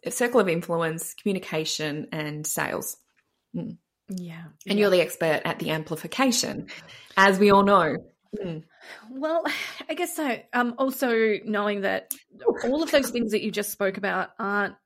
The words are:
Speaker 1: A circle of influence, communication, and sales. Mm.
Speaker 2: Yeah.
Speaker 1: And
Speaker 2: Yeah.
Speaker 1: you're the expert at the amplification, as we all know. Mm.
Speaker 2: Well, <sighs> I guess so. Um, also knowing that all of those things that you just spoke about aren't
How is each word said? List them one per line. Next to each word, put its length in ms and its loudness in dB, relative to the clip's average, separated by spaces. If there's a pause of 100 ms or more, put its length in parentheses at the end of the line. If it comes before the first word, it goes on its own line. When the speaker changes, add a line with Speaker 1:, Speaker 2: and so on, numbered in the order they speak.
Speaker 1:
A 40 -6
circle 300 2
of 80 2
influence, 640 -2
communication, 960 -4
and 340 -8
sales. 500 -4 (580)
Mm. 220 -8 (320)
Speaker 2:
Yeah. 360 -12 (220)
Speaker 1:
And 120 0
Speaker 2:
Yeah. 60 4
Speaker 1:
you're 60 6
the 120 6
expert 420 0
at 140 -4
the 120 -4
amplification, 1000 -2 (480)
as 220 8
we 120 8
all 120 8
know. 340 6 (460)
Mm. 220 -8 (460)
Speaker 2:
Well, 340 -2 (220)
<sighs> 220 -14
I 60 -4
guess 220 -4
so. 240 -2 (140)
Um, 240 0
also 680 2
knowing 380 -2
that 320 -2 (500)
all 180 0
of 80 -4
those 200 4
things 220 -2
that 100 2
you 80 -2
just 200 -4
spoke 280 -2
about 400 -2
aren't 480 -2